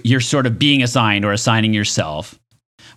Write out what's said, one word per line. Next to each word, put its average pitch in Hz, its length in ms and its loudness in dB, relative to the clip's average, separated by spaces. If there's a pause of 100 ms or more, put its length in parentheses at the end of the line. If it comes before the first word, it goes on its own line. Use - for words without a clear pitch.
you're 123 160 2
sort 131 260 -2
of 117 120 -2
being 143 240 2
assigned 113 420 0
or 104 80 0
assigning 110 420 0
yourself, 87 640 -4 (580)